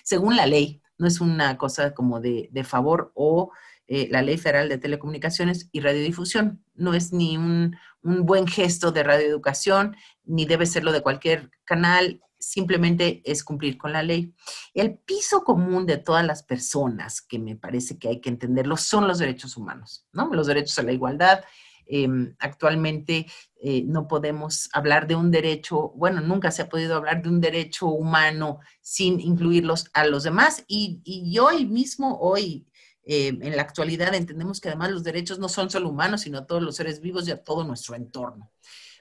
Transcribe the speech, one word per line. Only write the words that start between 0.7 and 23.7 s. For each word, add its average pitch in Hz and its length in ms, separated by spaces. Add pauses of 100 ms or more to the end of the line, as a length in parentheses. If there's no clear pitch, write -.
No 170 60
es 170 160
una 151 380
cosa 143 340
como 123 260
de, 117 320
de 131 120
favor 139 500
o, 165 380 (360)
eh, 135 220
la 131 140
Ley 143 140
Federal 151 300
de 135 120
Telecomunicaciones 151 920
y 156 80
Radiodifusión. 170 840 (100)
No 175 220
es 175 180
ni 165 240
un, 170 400 (240)
un 175 240
buen 190 220
gesto 175 440
de 156 120
radioeducación, 151 920 (280)
ni 160 220
debe 165 200
serlo 160 260
de 151 120
cualquier 147 480 (140)
canal, 175 560 (180)
simplemente 175 840
es 147 180
cumplir 143 340
con 147 160
la 156 80
ley. 170 320 (400)
El 214 240
piso 392 460
común 185 420
de 156 120
todas 165 280
las 151 160
personas, 123 800
que - 160
me 110 180
parece 123 440
que - 80
hay 120 120
que 127 100
entenderlo, 127 460
son 202 320
los 180 120
derechos 135 360
humanos, 101 560
¿no? 285 220
Los 156 140
derechos 143 320
a 135 40
la 123 100
igualdad. 147 500 (460)
Em, 131 500
actualmente, 156 880 (360)
eh, 135 220